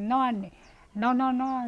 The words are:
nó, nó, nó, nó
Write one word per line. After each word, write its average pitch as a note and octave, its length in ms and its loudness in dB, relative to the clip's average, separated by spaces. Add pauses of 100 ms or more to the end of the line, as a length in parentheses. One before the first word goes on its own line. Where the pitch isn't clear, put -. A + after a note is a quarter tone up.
nó, B3+ 220 2 (640)
nó, A3+ 180 2
nó, C4 200 2
nó B3+ 360 -2